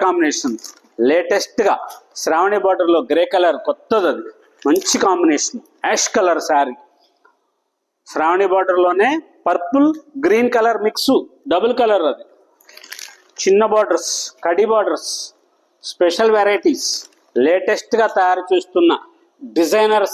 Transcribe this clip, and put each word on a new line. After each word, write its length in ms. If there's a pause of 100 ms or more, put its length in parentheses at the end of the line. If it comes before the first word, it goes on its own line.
కాంబినేషన్, 520 (540)
లేటెస్ట్ 580
గా 80 (460)
శ్రావణి 440
బోర్డర్ 300
లో 40 (120)
గ్రే 120 (100)
కలర్, 240 (100)
కొత్తది 440
అది, 120 (440)
మంచి 280 (100)
కాంబినేషన్, 560 (260)
యాష్ 280
కలర్ 340
శారీ. 260 (1400)
శ్రావణి 420
బోర్డర్ 320
లోనే 240 (380)
పర్పుల్ 420 (360)
గ్రీన్ 300
కలర్ 300
మిక్స్, 280 (400)
డబుల్ 280
కలర్ 300
అది. 140 (1160)
చిన్న 180 (120)
బోర్డర్స్, 400 (320)
కడి 260
బోర్డర్స్, 400 (800)
స్పెషల్ 460
వెరైటీస్, 520 (560)
లేటెస్ట్ 540
గా 80 (100)
తయారు 340
చేస్తున్న 400 (680)
డిజైనర్ 560